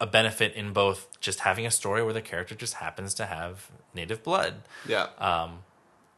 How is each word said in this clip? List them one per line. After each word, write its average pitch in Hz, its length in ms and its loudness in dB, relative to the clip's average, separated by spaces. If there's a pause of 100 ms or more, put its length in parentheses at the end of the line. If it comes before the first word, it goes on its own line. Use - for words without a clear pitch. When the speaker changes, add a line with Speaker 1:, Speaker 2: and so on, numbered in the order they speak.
Speaker 1:
a 110 60 0
benefit 110 480 4
in 104 180 -6
both 98 480 2
just - 200 -4
having 101 260 2
a 117 40 0
story 107 320 2
where 110 120 2
the 110 80 -4
character - 320 -6
just 113 200 -8
happens 95 400 -6
to 107 120 -4
have 90 440 -8 (240)
Native 87 280 -6
blood. - 320 2 (320)
Speaker 2:
Yeah. 110 220 2 (100)
Speaker 1:
Um, 85 420 0 (580)